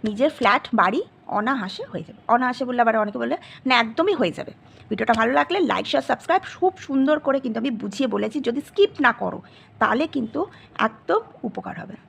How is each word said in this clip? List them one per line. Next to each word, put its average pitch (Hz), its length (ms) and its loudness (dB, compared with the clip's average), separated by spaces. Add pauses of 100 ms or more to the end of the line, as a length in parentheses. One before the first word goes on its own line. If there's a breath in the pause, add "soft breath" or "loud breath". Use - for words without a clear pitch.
নিজের 220 320 2
ফ্ল্যাট 233 260 2 (160)
বাড়ি 196 200 4 (380)
অনায়াসে 226 520 -4
হয়ে 170 160 -8
যাবে। - 140 -20 (140)
অনায়াসে 247 340 0
বললে 247 160 -2
আবার 220 200 2
অনেকে 208 180 -6
বললে, 247 140 -2 (260 loud breath)
মানে 254 200 2
একদমই 330 380 0
হয়ে 180 180 2
যাবে। - 140 -10 (360 loud breath)
ভিডিওটা 220 320 0
ভালো 226 180 4
লাগলে 339 200 2 (120)
লাইক, 240 200 0
শেয়ার, 269 200 2
সাবস্ক্রাইব, - 320 0 (160)
খুব 370 140 2 (140)
সুন্দর 269 300 2 (100)
করে 277 180 2
কিন্তু 226 180 -4
আমি 277 80 -2 (120)
বুঝিয়ে 208 320 -4
বলেছি, 214 240 -2 (100)
যদি 240 200 -2
স্কিপ 403 240 2 (140)
না 233 60 6 (100)
করো 185 160 -4 (420 loud breath)
তাহলে 226 240 2 (100)
কিন্তু 254 260 -4 (460 loud breath)
একদম - 340 0 (280)
উপকার - 340 -10
হবে। - 140 -14 (120)